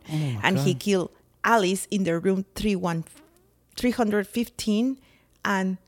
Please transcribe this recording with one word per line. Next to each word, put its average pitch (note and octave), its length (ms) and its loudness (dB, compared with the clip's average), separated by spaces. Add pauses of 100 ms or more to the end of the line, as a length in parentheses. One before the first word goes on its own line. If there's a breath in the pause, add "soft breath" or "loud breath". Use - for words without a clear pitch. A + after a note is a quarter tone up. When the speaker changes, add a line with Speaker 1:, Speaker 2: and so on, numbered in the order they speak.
(120)
Speaker 1:
Oh D#3 40 -2
my C3+ 260 -2
Speaker 2:
and E3+ 160 2
he C#3 160 2
Speaker 1:
God. B2+ 60 -6
Speaker 2:
killed F#3+ 300 0 (340)
Alice G3 460 2
in G3 140 0
the E3+ 140 0
room F#3+ 260 0 (100)
three G#3 220 -2
one, E3+ 280 -2 (680)
three B3 160 0
hundred G#3 380 0
fifteen, A#3 720 -2 (460)
and F#3+ 440 0